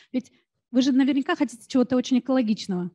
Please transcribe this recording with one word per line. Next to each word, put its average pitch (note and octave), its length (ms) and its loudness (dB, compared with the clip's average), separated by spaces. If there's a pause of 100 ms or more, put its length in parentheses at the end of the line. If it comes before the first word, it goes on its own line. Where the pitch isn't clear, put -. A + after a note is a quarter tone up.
(120)
ведь - 200 -6 (400)
вы B3 100 2
же C4+ 100 2
наверняка C4+ 440 2
хотите - 320 -4
чего-то B3+ 280 0
очень B3 220 0
экологичного, G#3+ 760 -2